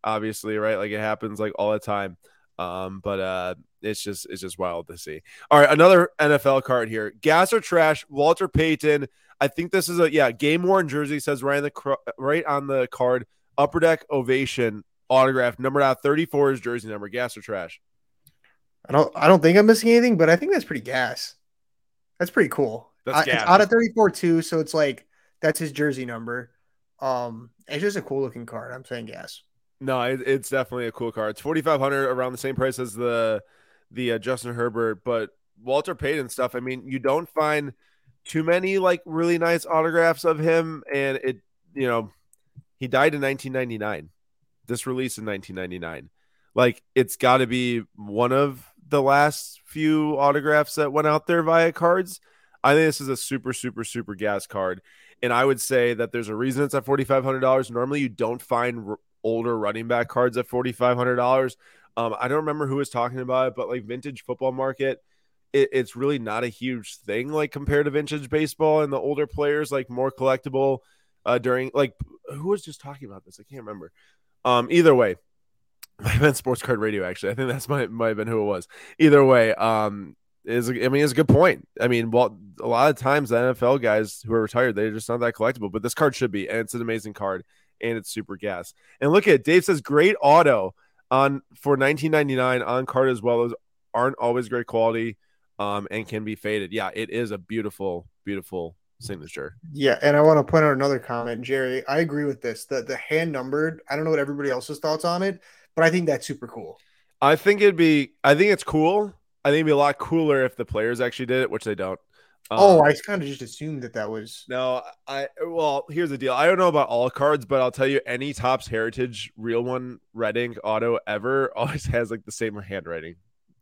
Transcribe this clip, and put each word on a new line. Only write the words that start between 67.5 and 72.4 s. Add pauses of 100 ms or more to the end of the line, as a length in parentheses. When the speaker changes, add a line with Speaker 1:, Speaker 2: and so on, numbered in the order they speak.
Speaker 1:
compared
to
vintage
baseball
and
the
older
players,
like,
more
collectible, (460)
uh,
during,
like, (400)
who